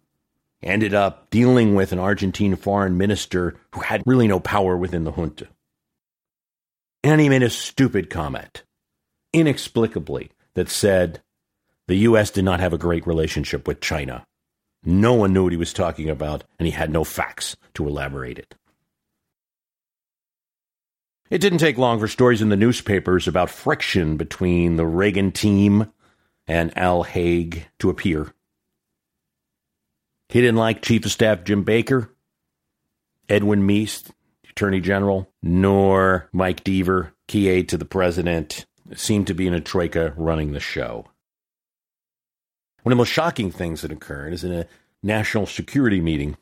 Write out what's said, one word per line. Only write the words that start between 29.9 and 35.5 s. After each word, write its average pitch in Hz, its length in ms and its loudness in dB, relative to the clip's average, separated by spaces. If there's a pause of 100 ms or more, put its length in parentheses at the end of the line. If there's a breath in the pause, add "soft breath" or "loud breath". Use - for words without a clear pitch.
He 120 120 2
didn't 117 180 4
like 113 240 0
Chief 113 220 2
of 104 60 -4
Staff 107 320 2
Jim 101 220 0
Baker, 117 500 0 (1120)
Edwin 101 380 2
Meese, 104 420 -2 (400)
Attorney 95 320 -2
General, 98 480 -2 (140)
nor 95 920 2